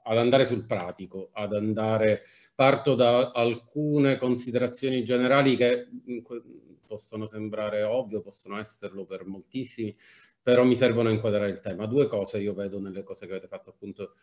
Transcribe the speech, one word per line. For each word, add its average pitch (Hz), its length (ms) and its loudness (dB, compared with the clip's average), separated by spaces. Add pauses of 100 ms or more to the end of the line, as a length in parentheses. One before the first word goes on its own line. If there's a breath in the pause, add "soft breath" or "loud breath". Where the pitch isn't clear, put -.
ad 113 140 0
andare 123 280 6
sul 117 200 -4
pratico, 92 680 -8
ad 104 200 -6
andare, 107 680 0 (340 loud breath)
parto 135 400 4
da 123 360 4
alcune 139 840 0
considerazioni 123 840 -2
generali 127 540 4
che, 123 320 2 (200)
mm, 120 100 -8
que-, 117 220 -14 (460)
possono 107 400 -12
sembrare 107 560 -4
ovvie, 107 380 -4
possono 98 360 -14
esserlo 101 480 -12
per 92 200 -12
moltissimi, 107 680 -10 (520 loud breath)
però 123 180 6
mi 127 120 6
servono 117 340 2
a - 20 2
inquadrare 104 380 0
il 92 100 -8
tema. 101 280 -8
Due 131 200 2
cose 104 320 -4
io 101 140 -4
vedo 98 260 -8
nelle 98 220 -10
cose 95 240 -14
che 87 60 -12
avete 95 160 -10
fatto, 95 240 -16
appunto 101 520 -14